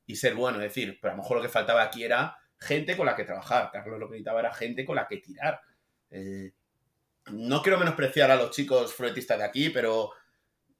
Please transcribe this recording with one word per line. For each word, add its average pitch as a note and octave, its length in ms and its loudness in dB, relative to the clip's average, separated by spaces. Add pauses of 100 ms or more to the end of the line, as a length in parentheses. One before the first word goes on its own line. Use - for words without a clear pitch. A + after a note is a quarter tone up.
y A2 100 -10
ser A2+ 200 2
bueno, A#2+ 220 0
es G#2 60 -4
decir, G#2 380 -6
pero F#2 120 -2
a - 20 -8
lo G2 80 -10
mejor A#2+ 140 0
lo A2+ 60 0
que B2 60 -4
faltaba A#2 340 4
aquí A2+ 200 -4
era A#2+ 340 0 (240)
gente D3 340 -2
con F3+ 120 0
la A#2 80 2
que G#2+ 80 -4
trabajar, G2 480 0
Carlos G#2+ 280 -10
lo A2 80 -8
que A2+ 60 -14
necesitaba A2 260 -2
era A#2 140 0
gente A#2+ 320 -6
con C3 100 -4
la A#2 120 -2
que G2+ 100 -8
tirar. - 440 -6 (500)
Eh, F#2+ 420 -12 (800)
no A#2 300 -2
quiero F#3+ 180 4
menospreciar C#3+ 520 4
a C3+ 40 10
los B2+ 160 2
chicos C3 420 0
floretistas A#2+ 460 -2
de G#2 40 -2
aquí, C#3 260 0
pero, A2+ 420 0 (680)